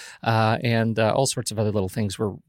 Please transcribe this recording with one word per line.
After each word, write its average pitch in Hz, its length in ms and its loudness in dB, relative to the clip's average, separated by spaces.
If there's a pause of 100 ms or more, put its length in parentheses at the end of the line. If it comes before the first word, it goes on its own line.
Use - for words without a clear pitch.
(220)
uh, 113 400 2
and, 113 340 2
uh, 110 160 2
all 139 140 2
sorts - 240 -4
of 107 80 -8
other 107 140 0
little 98 160 0
things 104 320 -4
we're, 104 160 -2 (120)